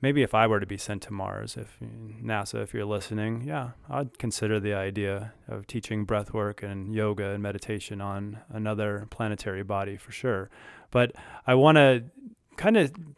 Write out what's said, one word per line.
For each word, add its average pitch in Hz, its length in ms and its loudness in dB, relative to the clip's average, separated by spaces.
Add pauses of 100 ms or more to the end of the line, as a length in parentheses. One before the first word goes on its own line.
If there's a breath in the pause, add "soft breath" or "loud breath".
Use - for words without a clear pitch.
Maybe 139 220 4
if 110 120 2
I 110 120 8
were 110 140 4
to 98 60 -4
be 98 120 -8
sent 101 240 -6
to - 100 -12
Mars, 98 460 -8
if 110 200 -14
nasa, 110 840 -6
if 101 100 -8
you're 107 140 -4
listening, 107 560 -2
yeah, 135 300 -6 (180)
I'd 135 280 -6
consider 107 400 0
the 104 140 -2
idea 101 640 -2 (120)
of 104 200 -10
teaching 107 400 -4
breath 104 260 0
work 104 300 -4
and 98 320 -6
yoga 104 380 0
and 101 100 -4
meditation 101 580 -6
on 101 380 -6 (100)
another 107 640 -2
planetary 101 520 -4
body 98 360 -4
for - 140 -20
sure. 98 360 -2 (420 loud breath)
But 123 220 4 (340 loud breath)
I 127 80 6
wanna 135 500 8 (520)
kinda 202 320 6 (300)